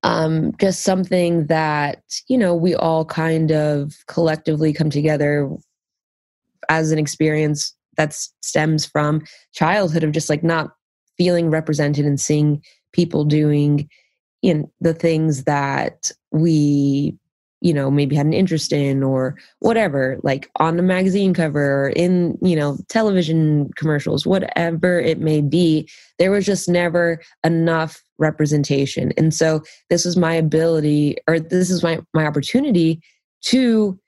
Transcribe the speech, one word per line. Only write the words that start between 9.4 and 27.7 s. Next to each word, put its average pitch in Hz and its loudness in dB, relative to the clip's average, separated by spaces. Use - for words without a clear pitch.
childhood 170 0
of 151 0
just, 156 -4
like, 151 0
not 165 -2
feeling 175 2
represented 151 0
and 143 0
seeing 151 0
people 165 0
doing, 147 2
you 175 2
know, 151 -6
the 165 0
things 160 0
that 139 -2
we, 147 2
you 170 2
know, 139 0
maybe 143 2
had 147 2
an 156 2
interest 180 0
in 139 0
or 131 0
whatever, 143 -2
like, 139 -6
on 165 0
a 180 0
magazine 185 0
cover 143 0
or 139 -2
in, 175 0
you 180 2
know, 143 -2
television 160 0
commercials, 151 -2
whatever 170 0
it 160 -2
may 156 2
be. 156 2
There 185 2
was 202 0
just 190 -2
never 170 0
enough 165 0